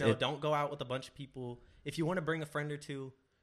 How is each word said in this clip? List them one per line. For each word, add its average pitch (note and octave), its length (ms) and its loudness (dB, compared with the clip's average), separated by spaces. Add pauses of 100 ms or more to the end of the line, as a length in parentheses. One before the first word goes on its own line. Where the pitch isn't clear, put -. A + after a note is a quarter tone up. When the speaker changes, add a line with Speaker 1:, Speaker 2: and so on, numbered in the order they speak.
Speaker 1:
you - 60 4
know, A2+ 60 10
Speaker 2:
it G2+ 60 0
Speaker 1:
don't C#3 220 2
go D3+ 120 2
out C#3+ 180 2
with C#3+ 120 -6
a - 20 -4
bunch B2+ 240 -4
of - 60 -20
people. B2+ 460 -8 (240)
If C#3+ 120 -6
you D#3+ 80 2
wanna F3+ 160 2
bring D#3+ 220 0
a D3+ 40 -2
friend D3 240 -2
or D3 60 -2
two, C3+ 360 -8 (300)